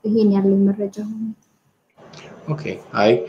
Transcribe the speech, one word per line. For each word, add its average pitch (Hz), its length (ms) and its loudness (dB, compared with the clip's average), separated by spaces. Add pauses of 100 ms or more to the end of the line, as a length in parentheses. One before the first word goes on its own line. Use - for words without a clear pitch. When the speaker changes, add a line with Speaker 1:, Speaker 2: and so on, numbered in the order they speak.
Speaker 1:
ይሄን 214 300 2
ያለኝ 196 320 2
መረጃ 202 320 -2 (100)
ነው። 220 140 -10 (1300)
Speaker 2:
ኦኬ፣ - 160 -6 (320)
አይ፣ 107 160 4 (180)